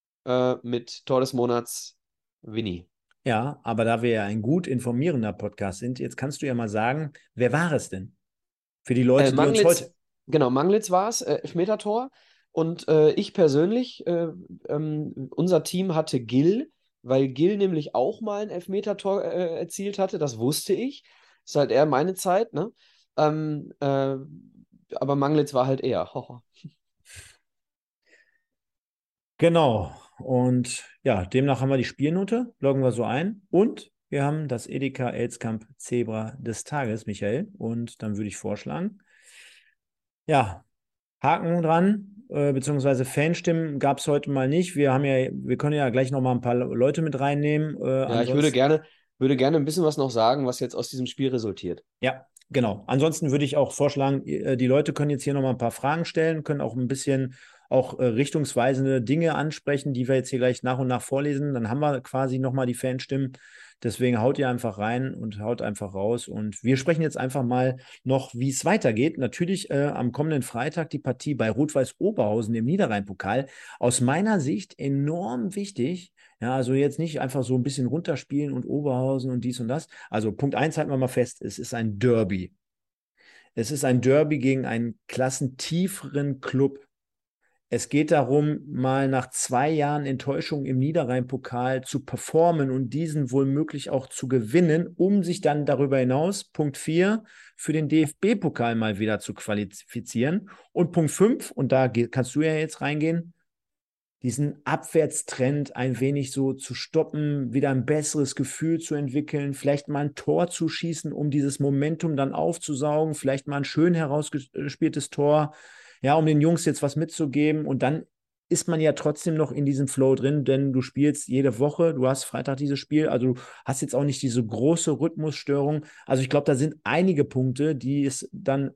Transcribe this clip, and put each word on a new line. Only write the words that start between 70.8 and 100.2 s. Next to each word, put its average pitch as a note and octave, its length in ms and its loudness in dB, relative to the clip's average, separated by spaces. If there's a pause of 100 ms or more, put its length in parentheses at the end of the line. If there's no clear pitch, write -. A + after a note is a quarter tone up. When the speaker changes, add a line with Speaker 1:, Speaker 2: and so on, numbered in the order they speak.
Speaker 2:
die D3 100 -6
Partie C3 340 -4
bei A#2 160 0
Rot-Weiß B2+ 480 0
Oberhausen A#2 580 0
im A2+ 100 0
Niederrhein-Pokal. A2+ 840 0 (320)
Aus B2 220 2
meiner F3 400 2
Sicht E3 360 -4
enorm F3 800 -4
wichtig. F3+ 560 -4 (300)
Ja, A#2+ 120 -2
also C3 200 0
jetzt C#3 260 2
nicht D#3 220 -4
einfach B2+ 220 -2
so B2+ 140 0
ein B2 60 2
bisschen C3 240 -2
runterspielen D3 640 -4
und B2+ 140 -6
Oberhausen C3 680 -2
und A#2+ 140 -2
dies B2 160 -4
und A2+ 80 -4
das. D3 180 -4 (220)
Also A2 240 0
Punkt C#3 220 -2
eins D3+ 220 0
halten D3+ 140 -2
wir C3+ 60 0
mal C3 100 2
fest, - 340 -2
es - 160 -8
ist C3 160 -10
ein A2 260 -4
Derby. G#2 540 2 (1000)
Es A#2 160 -2
ist C#3+ 140 -2
ein B2+ 160 4
Derby C#3+ 380 4
gegen C3 260 0
einen A#2 420 -4
klassentieferen C#3 1300 -4
Club. C3+ 440 0 (880)
Es A#2 140 -2
geht D3+ 240 2
darum, D3 560 2
mal C3+ 400 0
nach C3 220 -2
zwei B2+ 400 0
Jahren D3 360 0
Enttäuschung C#3 600 -4
im C3 120 0
Niederrhein-Pokal B2+ 1080 -2
zu - 180 -4
performen D#3+ 640 2
und C3 200 -2
diesen D3 420 -2
womöglich C#3 580 0
auch C3 180 -2
zu - 200 -10
gewinnen, D3+ 720 2
um G3 260 4
sich E3+ 160 -4
dann D3 260 0
darüber C3+ 320 2
hinaus, C3+ 460 0
Punkt D3 320 -4
vier, F#3+ 480 0 (320)
für - 160 -4
den D#3 160 0
D-F-B-Pokal D3+ 880 0
mal A2 240 0
wieder G#2+ 200 0
zu - 140 -10
qualifizieren. A2+ 1160 -4 (240)